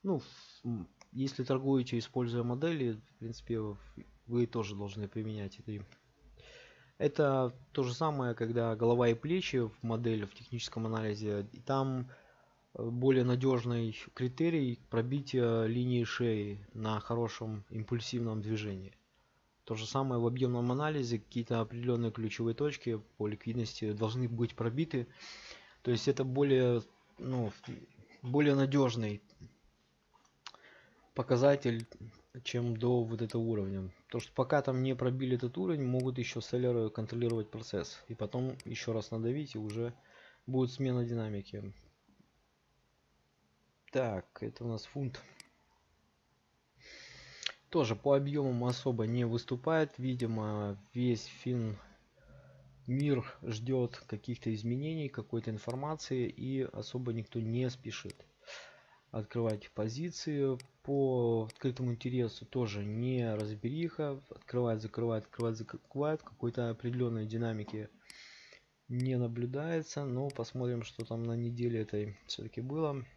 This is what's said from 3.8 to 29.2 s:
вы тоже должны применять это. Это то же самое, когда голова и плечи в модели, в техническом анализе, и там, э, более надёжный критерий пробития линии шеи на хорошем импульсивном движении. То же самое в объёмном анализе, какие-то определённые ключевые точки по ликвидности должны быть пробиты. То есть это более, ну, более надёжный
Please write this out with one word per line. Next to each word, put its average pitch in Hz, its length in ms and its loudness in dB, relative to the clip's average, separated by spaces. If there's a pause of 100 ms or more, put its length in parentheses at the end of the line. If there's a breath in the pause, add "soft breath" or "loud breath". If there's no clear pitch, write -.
вы 120 220 2
тоже 104 260 -2
должны 101 320 -6
применять 107 540 -6
это. 104 260 -8 (1120 loud breath)
Это 135 560 4 (140)
то 135 140 0
же 123 100 0
самое, 135 400 2
когда 117 400 2
голова 120 340 6
и 117 60 6
плечи 139 540 0
в - 160 -12
модели, 113 400 0
в 98 100 -10
техническом - 500 -6
анализе, 107 680 -2
и - 80 -16
там, 131 500 0 (640 loud breath)
э, - 80 -6
более 123 400 4
надёжный 120 720 2 (180)
критерий 131 680 0 (100)
пробития 120 760 2
линии 123 360 2
шеи 104 720 0
на 110 240 0
хорошем 113 720 -2
импульсивном 110 720 -2
движении. 104 540 -4 (680 soft breath)
То 113 140 -6
же 110 100 -6
самое 131 340 2
в 117 60 4
объёмном 123 460 2
анализе, 135 480 0
какие-то 117 400 -2
определённые 120 500 0
ключевые 113 460 -2
точки 131 440 -2 (160)
по 107 120 0
ликвидности 110 640 -2
должны 113 360 0
быть 117 280 0
пробиты. 120 500 -2 (760 loud breath)
То 127 100 2
есть 113 160 2
это 135 160 4
более, 127 580 6 (360)
ну, 123 340 0 (680)
более 139 340 6
надёжный 123 680 4 (1900 loud breath)